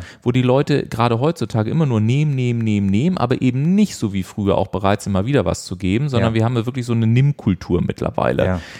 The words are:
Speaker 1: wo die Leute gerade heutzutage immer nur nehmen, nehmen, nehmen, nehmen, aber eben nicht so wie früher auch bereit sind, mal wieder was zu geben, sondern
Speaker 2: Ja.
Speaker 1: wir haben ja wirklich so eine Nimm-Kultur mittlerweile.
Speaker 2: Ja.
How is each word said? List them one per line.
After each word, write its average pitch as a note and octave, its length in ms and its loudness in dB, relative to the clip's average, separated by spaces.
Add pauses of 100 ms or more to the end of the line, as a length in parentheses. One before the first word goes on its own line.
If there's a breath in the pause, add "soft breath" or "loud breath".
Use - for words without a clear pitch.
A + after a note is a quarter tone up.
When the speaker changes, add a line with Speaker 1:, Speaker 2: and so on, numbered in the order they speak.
(220 loud breath)
Speaker 1:
wo A#2+ 100 0
die B2+ 100 2
Leute C3+ 460 2
gerade A#2 320 0
heutzutage A#2+ 520 -2
immer D#3+ 140 0
nur A#2+ 140 0
nehmen, C3+ 360 2
nehmen, B2 240 0
nehmen, G#2 280 2
nehmen, B2+ 300 2
aber B2 240 0
eben C3+ 340 2
nicht G#3 220 2
so G2+ 160 -4
wie F#2+ 100 -2
früher G2 340 0
auch F#2+ 100 0
bereit F#2+ 340 0
sind, G#2 100 -6
mal F#2+ 140 0
wieder C3 180 0
was F2 220 -4
zu F#2+ 100 -8
geben, F#2+ 320 -2
sondern A#2 240 0
Speaker 2:
Ja. A2 40 -4
Speaker 1:
wir A2 100 2
haben B2 100 0
ja A2+ 100 -2
wirklich B2+ 200 -6
so A#2+ 80 -2
eine A2+ 120 2
Nimm-Kultur A2+ 760 2
mittlerweile. - 640 -2
Speaker 2:
Ja. F2+ 160 -2 (180 loud breath)